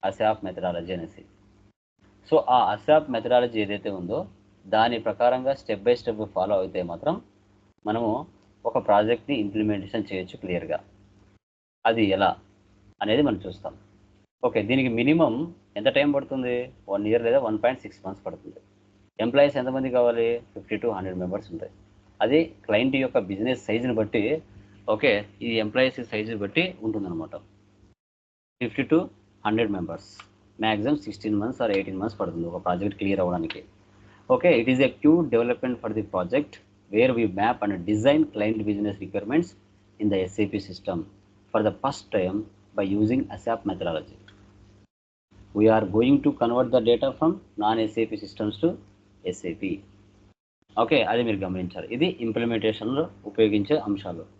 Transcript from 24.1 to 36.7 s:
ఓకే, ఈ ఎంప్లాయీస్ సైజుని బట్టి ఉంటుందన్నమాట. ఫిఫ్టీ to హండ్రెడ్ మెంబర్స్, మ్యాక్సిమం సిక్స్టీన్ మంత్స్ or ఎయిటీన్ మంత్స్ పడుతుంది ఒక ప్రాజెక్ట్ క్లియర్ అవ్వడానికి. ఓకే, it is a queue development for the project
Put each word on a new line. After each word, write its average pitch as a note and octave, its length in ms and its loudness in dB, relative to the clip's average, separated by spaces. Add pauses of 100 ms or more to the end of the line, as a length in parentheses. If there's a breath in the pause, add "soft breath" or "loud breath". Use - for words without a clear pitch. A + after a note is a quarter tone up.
ఓకే, A#2 180 2 (360)
ఈ A#2 40 -2 (140)
ఎంప్లాయీస్ B2+ 340 0 (140)
సైజుని A2 320 -4
బట్టి G2+ 180 -2 (240)
ఉంటుందన్నమాట. F#2 480 -6 (1300)
ఫిఫ్టీ B2+ 320 -4
to D#3 60 6 (480)
హండ్రెడ్ A2 280 2
మెంబర్స్, E2 340 -8 (560)
మ్యాక్సిమం A2 400 2
సిక్స్టీన్ G#2+ 380 -4
మంత్స్ B2 220 -4
or A2+ 120 0
ఎయిటీన్ F#2+ 240 -4
మంత్స్ A2 220 -6
పడుతుంది E2+ 300 -4
ఒక F2 120 -8
ప్రాజెక్ట్ F#2 380 -2
క్లియర్ G2 220 0
అవ్వడానికి. F2 360 -4 (760 soft breath)
ఓకే, C3+ 160 4 (120)
it A#2 100 0
is B2+ 160 2
a - 20 0 (120)
queue D#3+ 180 8 (140)
development A#2+ 480 0
for A2+ 160 -6
the G#2 60 -4 (100)
project G2 380 -2 (420)